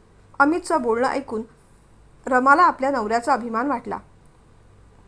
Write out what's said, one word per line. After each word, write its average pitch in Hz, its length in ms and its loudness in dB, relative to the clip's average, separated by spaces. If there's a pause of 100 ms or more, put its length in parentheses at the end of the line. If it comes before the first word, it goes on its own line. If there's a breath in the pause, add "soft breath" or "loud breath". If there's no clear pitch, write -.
(380)
अमितचं 320 440 0
बोलणं 240 260 0
ऐकून 233 340 -6 (840)
रमाला 262 360 4
आपल्या 285 280 2
नवऱ्याचा 240 420 -2
अभिमान 233 340 -4
वाटला. 233 320 -6 (1080)